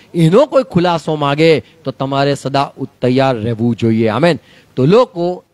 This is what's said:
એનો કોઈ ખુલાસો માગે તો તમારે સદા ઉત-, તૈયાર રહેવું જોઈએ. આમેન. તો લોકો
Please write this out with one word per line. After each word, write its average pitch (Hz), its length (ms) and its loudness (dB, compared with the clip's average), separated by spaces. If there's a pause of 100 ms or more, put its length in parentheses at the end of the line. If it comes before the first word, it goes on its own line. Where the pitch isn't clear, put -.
(160)
એનો 175 300 4
કોઈ 285 180 0
ખુલાસો 170 520 -2
માગે 147 440 2
તો - 320 -12
તમારે 139 440 -2
સદા 139 420 -4
ઉત-, - 240 -12
તૈયાર 131 340 0
રહેવું 113 400 -4
જોઈએ. 113 320 0
આમેન. 135 320 0 (360)
તો 131 100 0
લોકો 180 580 0 (100)